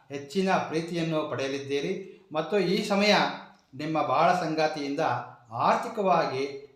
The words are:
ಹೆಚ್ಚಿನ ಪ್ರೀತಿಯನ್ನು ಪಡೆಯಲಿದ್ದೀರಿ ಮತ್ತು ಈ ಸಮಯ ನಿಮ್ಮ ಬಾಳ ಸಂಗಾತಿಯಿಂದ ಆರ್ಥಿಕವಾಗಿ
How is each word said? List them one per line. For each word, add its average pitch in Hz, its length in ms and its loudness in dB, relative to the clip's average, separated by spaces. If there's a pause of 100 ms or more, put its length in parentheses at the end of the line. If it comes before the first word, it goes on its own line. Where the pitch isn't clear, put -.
ಹೆಚ್ಚಿನ 185 440 -2
ಪ್ರೀತಿಯನ್ನು 160 800 0
ಪಡೆಯಲಿದ್ದೀರಿ 139 1000 -4
ಮತ್ತು 160 260 0
ಈ 196 300 2
ಸಮಯ 202 260 4 (600)
ನಿಮ್ಮ 151 320 -2
ಬಾಳ 156 280 4
ಸಂಗಾತಿಯಿಂದ 151 680 -2 (500)
ಆರ್ಥಿಕವಾಗಿ 160 1120 0 (160)